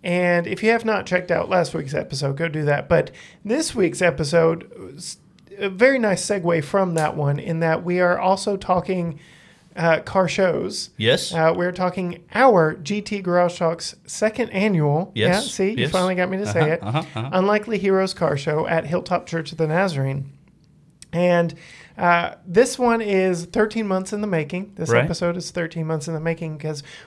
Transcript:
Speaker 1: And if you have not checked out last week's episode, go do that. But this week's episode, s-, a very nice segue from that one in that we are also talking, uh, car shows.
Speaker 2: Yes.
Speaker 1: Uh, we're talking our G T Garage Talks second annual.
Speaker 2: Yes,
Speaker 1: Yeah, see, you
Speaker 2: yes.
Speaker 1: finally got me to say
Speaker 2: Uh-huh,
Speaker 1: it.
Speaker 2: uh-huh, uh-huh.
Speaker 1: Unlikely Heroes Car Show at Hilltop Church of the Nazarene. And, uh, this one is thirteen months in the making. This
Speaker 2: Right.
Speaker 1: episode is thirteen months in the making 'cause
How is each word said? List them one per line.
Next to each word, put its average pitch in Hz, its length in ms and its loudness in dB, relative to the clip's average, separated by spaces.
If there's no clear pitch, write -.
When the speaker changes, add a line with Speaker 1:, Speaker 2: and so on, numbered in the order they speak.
Speaker 1:
And 175 440 2
if 202 160 -4
you 220 80 4
have 233 120 2
not 220 220 0
checked 180 240 -2
out - 180 0
last 175 280 2
week's 147 180 -6
episode, 139 440 -4
go 165 120 -2
do 151 160 -4
that. 143 240 0
But 151 220 2
this 262 300 -2
week's 185 260 0
episode, 165 960 0
s-, - 200 -14
a 196 100 -4
very 240 300 4
nice 202 260 0
segue 170 380 0
from 185 320 0
that 156 200 0
one 143 240 0
in 165 220 -4
that 165 220 2
we 180 160 0
are 175 200 4
also 196 380 0
talking, 180 640 -2
uh, 165 260 2
car 185 260 0
shows. 151 720 0
Speaker 2:
Yes. - 360 2
Speaker 1:
Uh, 160 220 4
we're 180 160 0
talking 180 520 -4
our 196 420 6
G 202 260 -4
T 208 200 -6
Garage 175 360 2
Talks - 380 -2
second 220 460 -2
annual. 180 640 2
Speaker 2:
Yes, 110 180 2
Speaker 1:
Yeah, - 40 -6
see, 196 220 0
you 240 60 -4
Speaker 2:
yes. 165 140 0
Speaker 1:
finally 185 220 2
got 180 160 0
me 190 80 -4
to 202 100 -4
say 202 140 0
Speaker 2:
Uh-huh, 156 120 2
Speaker 1:
it. 165 100 -4
Speaker 2:
uh-huh, 110 140 -2
uh-huh. 117 180 -6
Speaker 1:
Unlikely 208 460 0
Heroes 190 340 0
Car 156 240 0
Show 151 300 -2
at 165 180 0
Hilltop 175 400 -2
Church 165 260 -6
of 160 60 -10
the 160 100 0
Nazarene. 143 640 -2
And, 170 420 2
uh, 175 380 2
this 220 320 4
one 233 240 2
is 185 440 2
thirteen 220 420 0
months 190 260 -2
in 208 80 -4
the 214 60 -2
making. 180 480 -4
This 165 140 -4
Speaker 2:
Right. 117 140 4
Speaker 1:
episode 170 340 -2
is 180 120 -10
thirteen 165 380 -4
months 156 200 -4
in 165 60 -6
the 156 60 -4
making 160 400 -4
'cause 147 240 -8